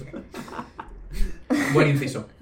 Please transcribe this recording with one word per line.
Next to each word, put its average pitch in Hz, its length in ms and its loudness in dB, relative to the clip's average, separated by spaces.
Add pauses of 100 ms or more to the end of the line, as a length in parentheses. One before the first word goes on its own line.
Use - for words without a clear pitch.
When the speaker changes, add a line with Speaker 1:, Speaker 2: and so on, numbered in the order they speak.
Speaker 1:
<laughs> - 1700 -2
Speaker 2:
Buen 151 160 6
inciso. 135 380 0 (160)